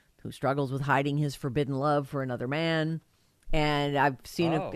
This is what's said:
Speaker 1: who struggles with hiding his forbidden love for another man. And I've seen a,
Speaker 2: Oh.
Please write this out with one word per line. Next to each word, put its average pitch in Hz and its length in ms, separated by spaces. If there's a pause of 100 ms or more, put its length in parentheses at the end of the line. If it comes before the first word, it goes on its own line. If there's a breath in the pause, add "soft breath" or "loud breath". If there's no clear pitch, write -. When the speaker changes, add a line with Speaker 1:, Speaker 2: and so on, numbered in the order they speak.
(240 soft breath)
Speaker 1:
who 117 80
struggles 135 400
with 135 100
hiding 139 380
his 143 160
forbidden 139 400
love 143 320
for 139 160
another 123 240
man. 160 520 (540)
And 147 440
I've 135 260
seen 170 300
a, 160 80
Speaker 2:
Oh. - 140